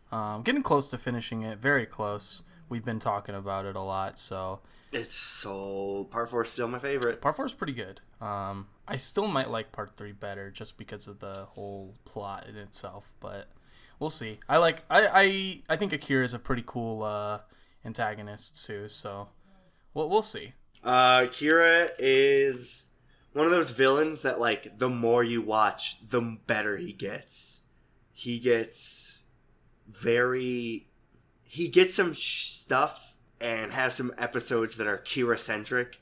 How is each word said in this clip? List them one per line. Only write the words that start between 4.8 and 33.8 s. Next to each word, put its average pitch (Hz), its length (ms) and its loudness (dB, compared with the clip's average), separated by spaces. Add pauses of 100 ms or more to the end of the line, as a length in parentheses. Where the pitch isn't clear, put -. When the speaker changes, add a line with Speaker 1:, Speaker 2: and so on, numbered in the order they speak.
Speaker 2:
It's 117 220 -6
so, 98 960 -4
Part 117 200 -4
Four 117 140 0
is 113 60 -4
still 120 200 -4
my 123 100 -8
favorite. 127 420 -4
Speaker 1:
Part 147 140 0
Four 269 100 -4
is - 80 -6
pretty 151 200 -8
good. 98 260 -12 (220)
Um, 98 460 -6 (200)
I 190 80 -6
still 202 320 0
might 139 220 -2
like 113 240 -6
Part - 240 -12
Three 104 160 -14
better 98 360 -12
just - 280 -14
because 104 320 -12
of 101 100 -18
the 98 300 -12
whole 101 460 -12 (100)
plot 98 420 -10
in 107 80 -18
itself, 101 640 -12
but 98 300 -14 (500)
we'll 151 100 -4
see. 110 380 0
I 139 80 4
like, 165 340 4
I, 190 180 8
I, 190 540 2 (100)
I 165 40 2
think 190 160 -2
Akira 139 320 2
is 123 100 -2
a 117 60 -6
pretty 120 260 -2
cool, 113 380 -6
uh, 104 360 -4 (440)
antagonist 107 840 -6
too, 104 220 -8
so 101 400 -8 (680)
we'll, 151 140 -2
we'll 208 140 4
see. 120 320 -4 (300)
Speaker 2:
Uh, 127 420 8
Akira 165 720 6
is 135 880 4 (480)
one 151 120 4
of 170 60 6
those 170 200 4
villains 139 500 4
that, 131 180 0
like, 113 380 -2
the 127 100 2
more 120 360 4
you 117 180 0
watch, 107 560 2 (100)
the 117 380 -2
better 107 320 0
he 92 160 -8
gets. - 680 -12 (520)
He 120 260 -6
gets - 800 0 (680)
very, 123 1000 0 (560)
he 170 240 -6
gets 185 280 6
some 175 180 2
sh-, - 320 -4
stuff - 720 -2 (260)
and 110 320 -2
has 131 220 0